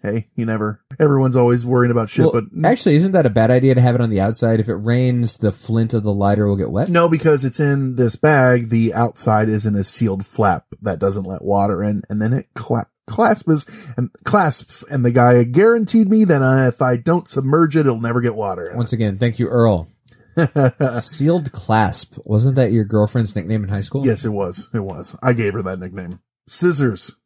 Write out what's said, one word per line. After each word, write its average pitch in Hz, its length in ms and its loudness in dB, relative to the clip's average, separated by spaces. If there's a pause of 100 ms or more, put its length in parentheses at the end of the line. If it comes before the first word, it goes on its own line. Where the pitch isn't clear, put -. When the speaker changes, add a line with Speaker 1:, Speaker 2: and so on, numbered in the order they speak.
Speaker 1:
Hey, 107 360 -6
you 113 100 -4
never, 107 340 -4 (200)
everyone's 135 340 2
always 120 320 2
worrying 123 240 2
about 113 180 0
shit, - 240 2
Speaker 2:
Well, 117 100 0
Speaker 1:
but - 220 -8
Speaker 2:
actually, 196 300 2
isn't 185 180 2
that 165 140 2
a 117 40 2
bad 110 200 2
idea 127 240 4
to 123 60 2
have 123 160 4
it 120 40 0
on 117 100 0
the 101 100 -2
outside? 113 400 0
If 107 80 -2
it 101 80 -4
rains, 120 640 0
the 104 120 0
flint 113 440 -2
of 107 100 0
the 104 80 -2
lighter 101 340 0
will 101 100 2
get 65 140 -4
wet? 107 180 -2
Speaker 1:
No, 170 200 2
because 151 360 0
it's 127 140 -4
in 139 380 -2
this 120 180 0
bag. 127 540 2
The 113 260 0
outside 110 540 0
is 107 180 -2
in 104 80 0
a 101 80 -2
sealed 98 420 -2
flap 98 420 -2 (160)
that 95 180 -6
doesn't 98 240 -2
let 92 180 -10
water 101 400 -2
in, 104 260 -4
and 107 140 -4
then 110 100 0
it 131 220 -4
cla-, - 320 -6 (220)
clasps 160 880 -2
and 127 140 -4 (140)
clasps, - 640 0
and 135 160 -2
the 120 60 4
guy 123 320 6
guaranteed 214 680 2
me 220 160 4
that, 151 180 2
uh, 131 260 4
if - 120 -4
I 127 160 0
don't 165 300 -2
submerge 151 500 0
it, 160 40 4
it'll 127 200 0
never 117 200 -2
get 117 160 -2
water 92 340 -6
in. - 60 -12
Speaker 2:
Once 120 160 0
again, 107 260 -2
thank 117 220 -2
you, 117 80 -2
Earl. 110 400 2 (480)
Speaker 1:
<laughs> 143 640 0
Speaker 2:
Sealed 151 520 0
clasp. - 720 -2
Wasn't 120 320 0
that 123 140 2
your 110 140 2
girlfriend's 107 500 -2
nickname 104 300 -4
in 95 60 -8
high 101 100 -4
school? 139 240 -6
Speaker 1:
Yes, 117 220 0
it 110 40 -2
was. 98 440 -6
It 113 60 -4
was. 87 420 -12
I - 100 0
gave 107 220 -2
her 92 80 -4
that 92 160 -6
nickname. 90 420 -12 (260)
Scissors. 139 800 0